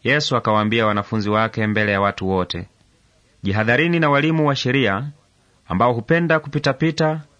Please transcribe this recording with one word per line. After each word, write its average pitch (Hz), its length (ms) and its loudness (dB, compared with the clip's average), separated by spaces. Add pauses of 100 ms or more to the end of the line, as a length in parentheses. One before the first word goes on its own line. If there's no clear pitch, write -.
Yesu 135 340 0
akawaambia 107 500 2
wanafunzi 104 440 -2
wake 110 360 0
mbele 104 260 0
ya 98 80 0
watu 98 280 -2
wote, 92 400 -4 (720)
"Jihadharini 120 580 0
na 151 100 2
walimu 151 380 2
wa 139 80 0
sheria, 127 480 0 (640)
ambao 113 240 2
hupenda 160 480 0
kupitapita 156 800 -2 (200)